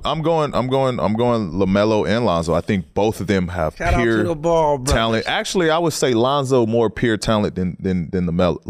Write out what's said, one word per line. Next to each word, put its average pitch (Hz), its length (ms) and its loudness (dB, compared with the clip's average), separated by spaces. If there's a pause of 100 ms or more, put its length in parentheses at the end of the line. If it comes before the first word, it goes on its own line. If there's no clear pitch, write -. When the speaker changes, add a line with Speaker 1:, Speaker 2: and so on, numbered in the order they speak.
Speaker 1:
I'm 151 180 -4
going, 156 320 0
I'm 117 140 -2
going, 131 320 0
I'm 92 140 0
going 113 400 0
LaMelo 98 520 2
and 107 200 0
Lonzo. 85 280 0
I 82 60 2
think 95 340 -2
both 104 280 0
of 90 60 -6
them 92 200 0
have 85 300 -4
Speaker 2:
Shout 170 160 0
out - 60 4
to 120 40 2
Speaker 1:
pure 113 220 2
Speaker 2:
the 170 100 -2
Ball 151 420 0
brothers. 131 160 -4
Speaker 1:
talent. 113 320 0
Actually, 180 440 0
I 156 80 2
would 170 160 0
say 131 200 0
Lonzo 127 520 2
more 113 240 2
pure 110 260 0
talent 104 400 0
than, 90 240 -4
than, 92 300 -2
than 90 180 -2
LaMelo. 85 320 0 (100)